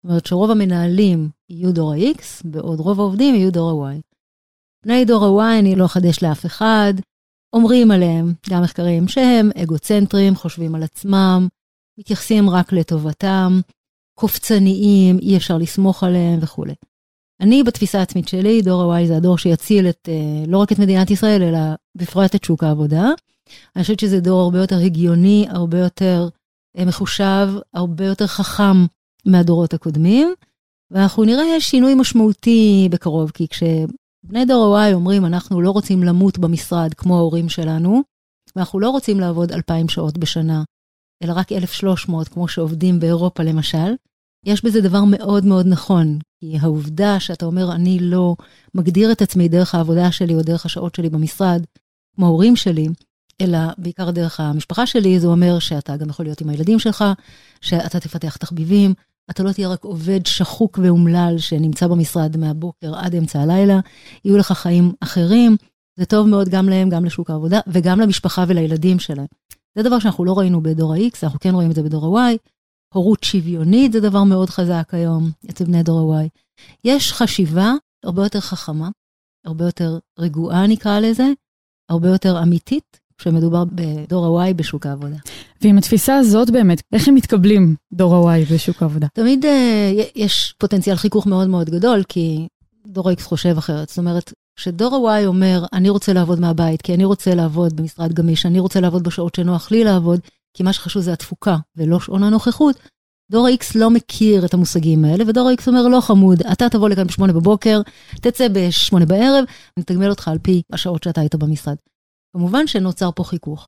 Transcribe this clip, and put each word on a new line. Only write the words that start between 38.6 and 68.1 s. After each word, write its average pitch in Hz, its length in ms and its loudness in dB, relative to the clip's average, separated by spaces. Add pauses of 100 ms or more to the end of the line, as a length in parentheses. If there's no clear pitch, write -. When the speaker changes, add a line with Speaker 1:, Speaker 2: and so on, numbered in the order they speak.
Speaker 1:
לא 233 100 0
רוצים 226 300 -2
לעבוד 175 320 -2
אלפיים 165 360 -4
שעות 160 300 -6
בשנה, 160 440 -4 (600)
אלא 170 140 -6
רק 185 160 -4
אלף 180 200 -6
שלוש 190 360 -4
מאות, 160 200 -4
כמו 170 200 -6
שעובדים 165 520 -2
באירופה 170 420 -2
למשל", 160 520 -2 (520)
יש 208 180 -2
בזה 226 160 2
דבר 196 240 2
מאוד 202 400 2
מאוד 185 220 4
נכון, 160 520 2 (220)
כי 160 200 -8
העובדה 160 600 -2
שאתה 170 260 -8
אומר, 180 260 -2
"אני 180 280 0
לא 180 360 0 (380)
מגדיר 185 380 2
את 214 100 0
עצמי 180 260 0
דרך 175 260 0
העבודה 170 380 0
שלי 165 220 -2
או 160 80 0
דרך 165 240 -4
השעות 170 280 -8
שלי 165 160 -4
במשרד, 170 520 -2 (540)
כמו 185 100 2
ההורים 190 300 4
שלי, 156 320 -2 (520)
אלא 175 180 0 (200)
בעיקר 175 320 -8
דרך 170 300 -4
המשפחה 156 460 -4
שלי", 190 340 2
זה 175 60 2
אומר 175 320 4
שאתה 143 380 -6
גם 151 120 -8
יכול 156 180 -10
להיות 151 140 -10
עם 156 80 -6
הילדים 165 300 0
שלך, 214 260 -2 (560)
שאתה 170 400 -4
תפתח 160 360 -10
תחביבים, 185 580 0 (360)
אתה 190 120 -6
לא 196 100 -2
תהיה 190 160 -4
רק 180 160 -8
עובד 185 420 -4
שחוק - 560 -2
ואומלל 170 560 2
שנמצא 156 480 -2
במשרד 160 500 -2
מהבוקר 156 580 -6
עד 175 200 -6
אמצע 160 260 -4
הלילה, 190 400 2 (440)
יהיו 202 140 4
לך 190 140 0
חיים 175 480 2
אחרים, 214 560 2 (400)
זה 180 100 -4
טוב 214 220 2
מאוד 202 200 2
גם 190 200 0
להם, 190 200 2
גם 175 160 0
לשוק 170 260 -6
העבודה, 165 360 -2
וגם 185 340 0
למשפחה 185 480 0